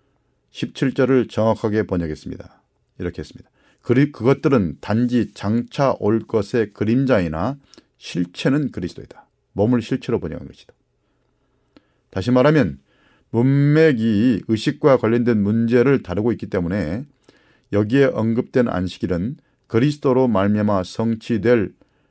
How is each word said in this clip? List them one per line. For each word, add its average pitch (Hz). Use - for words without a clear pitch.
십칠 -
절을 127
정확하게 110
번역했습니다. -
이렇게 87
했습니다. -
그리-, 143
그것들은 117
단지 120
장차 120
올 110
것의 110
그림자이나 113
실체는 139
그리스도이다. -
몸을 113
실체로 123
번영한 78
것이다. -
다시 98
말하면 127
문맥이 127
의식과 120
관련된 113
문제를 117
다루고 107
있기 98
때문에 90
여기에 107
언급된 113
안식일은 90
그리스도로 131
말미암아 104
성취될, 113